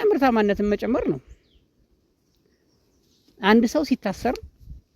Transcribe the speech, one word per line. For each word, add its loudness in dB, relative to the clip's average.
ምርታማነትን 2
መጨመር -2
ነው። -2
አንድ 6
ሰው -2
ሲታሰር -4